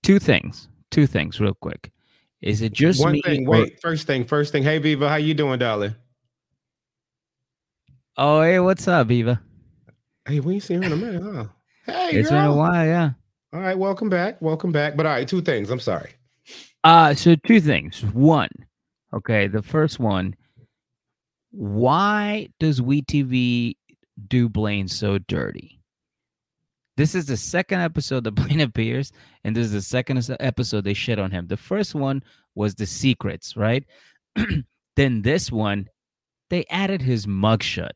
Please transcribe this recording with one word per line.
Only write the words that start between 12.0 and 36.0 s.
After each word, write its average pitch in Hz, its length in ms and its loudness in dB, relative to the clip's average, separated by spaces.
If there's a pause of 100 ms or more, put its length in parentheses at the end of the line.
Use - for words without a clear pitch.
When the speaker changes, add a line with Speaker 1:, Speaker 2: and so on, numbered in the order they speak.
Speaker 1:
It's 107 140 2
been 147 80 4
a 147 100 4
Speaker 2:
girl. 147 80 2
Speaker 1:
while, 165 300 2
yeah. 165 240 2 (420)
Speaker 2:
All 160 80 -8
right, 190 180 -2
welcome 196 300 -2
back, 185 340 -2
welcome 160 300 -2
back. 147 240 0
But 156 100 0
all 151 60 2
right, 127 160 -2
two 180 140 -2
things. 107 280 -2
I'm 127 100 -4
sorry. 87 320 -4 (680)
Speaker 1:
Uh, 160 320 8
so 170 200 6 (120)
two 226 140 8
things. 101 440 -2
One, 127 440 4 (640)
okay, 107 360 0
the 104 140 -2
first 156 360 -2
one, 95 360 -2 (1160)
why 196 1000 0 (100)
does 151 240 0
We 139 200 0
T 143 200 -2
V 123 540 0 (520)
do 120 200 2
Blaine 104 400 -2
so 98 300 -2
dirty? 65 640 -8 (1160)
This 151 180 2
is 170 120 -2
the 131 100 -4
second 185 440 -4
episode 143 440 -4
that 110 80 -4
<laughs> - 20 -12
Blaine 143 260 0
appears, 120 520 -2 (320)
and 107 100 -2
this 117 120 0
is 104 60 -4
the 101 100 -2
second 127 360 -2
s-, 120 120 -4 (100)
episode 113 440 -2
they 101 100 -2
shit 110 240 -4
on 95 120 -4
him. 87 160 -6
The 98 100 -6
first - 380 -6
one 135 280 -2 (320)
was 104 200 -2
the 104 120 -6
secrets, - 720 -2
right? 113 280 0 (500)
<clears throat> 202 300 -2 (320)
Then 127 240 2
this 131 320 -2
one, 101 380 -4 (580)